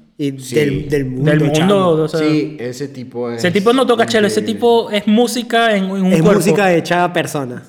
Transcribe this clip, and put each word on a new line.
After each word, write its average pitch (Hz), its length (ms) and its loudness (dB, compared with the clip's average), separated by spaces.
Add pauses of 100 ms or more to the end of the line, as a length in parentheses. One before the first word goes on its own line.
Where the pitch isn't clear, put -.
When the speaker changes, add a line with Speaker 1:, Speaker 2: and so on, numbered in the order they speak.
(160)
Speaker 1:
Y 139 220 -4
Speaker 2:
Sí. - 160 -12
Speaker 1:
del, 147 340 -2
del 143 180 0
mundo, 131 240 -2
Speaker 3:
Del 156 100 2
mundo, 151 140 0
Speaker 1:
chamo. 185 340 2
Speaker 3:
o 156 200 0
sea, 160 120 -4
Speaker 2:
Sí, 151 400 -2
ese 123 280 -8
tipo 120 420 -10
es 117 80 -6
Speaker 3:
ese 175 120 0
tipo 208 220 2
no 254 140 2
toca 226 200 2
cello, 214 200 2
ese - 140 0
Speaker 2:
increíble. 214 180 -4
Speaker 3:
tipo 233 320 2
es 208 160 -4
música 233 680 2
en, 190 80 -2
en 190 60 -6
un 190 220 0
Speaker 1:
Es 160 100 4
Speaker 3:
cuerpo. 202 180 4
Speaker 1:
música 190 340 2
hecha 170 300 0
a 175 80 -2
persona. 139 560 -6